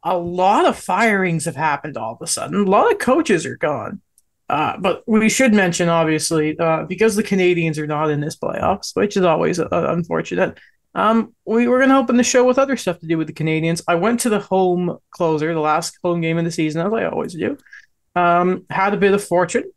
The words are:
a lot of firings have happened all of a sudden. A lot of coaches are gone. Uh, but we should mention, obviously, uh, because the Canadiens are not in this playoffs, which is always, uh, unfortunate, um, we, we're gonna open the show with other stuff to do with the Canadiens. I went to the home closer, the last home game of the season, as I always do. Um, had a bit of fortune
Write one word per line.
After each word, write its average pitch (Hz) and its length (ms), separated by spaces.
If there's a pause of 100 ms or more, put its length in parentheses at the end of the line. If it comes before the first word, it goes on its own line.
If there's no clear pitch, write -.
a 180 140
lot 180 480
of 277 100
firings 190 680
have 156 100
happened 147 400
all 113 180
of - 100
a 170 40
sudden. - 280
A 202 140
lot 254 220
of 415 60
coaches 247 480
are 120 100
gone. 147 460 (480)
Uh, 143 300
but 185 260
we 220 240
should 254 240
mention, 180 360
obviously, 156 680
uh, 160 280
because 196 300
the 214 60
Canadiens 180 560
are 151 80
not 151 240
in 147 100
this 147 160
playoffs, - 600
which 202 200
is 190 80
always, 170 360
uh, - 120
unfortunate, 170 840 (380)
um, 214 380 (120)
we, 233 220
we're 247 140
gonna 269 180
open 247 180
the 247 60
show 247 200
with 254 140
other 269 200
stuff 170 240
to 165 40
do 165 100
with 160 120
the 160 60
Canadiens. 160 540
I 175 60
went 220 280
to 247 80
the 208 100
home 180 580 (140)
closer, 160 420
the 160 60
last 151 440
home 175 160
game 165 200
of 170 60
the 170 60
season, 160 340
as 208 60
I 226 140
always - 300
do. 247 220 (580)
Um, 175 540
had 190 240
a 196 40
bit 196 160
of 202 100
fortune 180 540